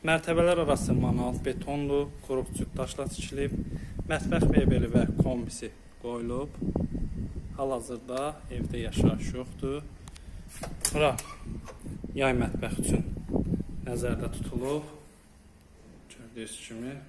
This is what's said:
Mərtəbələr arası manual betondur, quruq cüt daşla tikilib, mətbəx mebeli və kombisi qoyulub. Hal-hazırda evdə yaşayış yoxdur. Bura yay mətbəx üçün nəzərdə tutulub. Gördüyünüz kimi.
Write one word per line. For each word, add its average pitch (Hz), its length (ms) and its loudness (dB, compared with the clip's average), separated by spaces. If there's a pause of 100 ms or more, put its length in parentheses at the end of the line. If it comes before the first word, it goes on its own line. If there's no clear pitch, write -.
Mərtəbələr 165 560 6
arası 143 320 4
manual 123 500 2
betondur, 143 600 0 (220)
quruq 131 280 0
cüt - 220 -4
daşla 135 320 -4
tikilib, - 480 -2 (500)
mətbəx 165 400 2
mebeli 123 400 6
və 123 160 6 (140)
kombisi 123 500 0 (320)
qoyulub. 120 540 -4 (1040)
Hal-hazırda 127 640 -4 (340)
evdə 120 300 -2
yaşayış - 480 2
yoxdur. 135 480 -4 (1040)
Bura 151 220 4 (1040)
yay 135 180 4
mətbəx 120 460 0
üçün - 240 2 (800)
nəzərdə 117 540 -2
tutulub. 135 500 -2 (1300)
Gördüyünüz 117 500 -12
kimi. 120 300 -8 (140)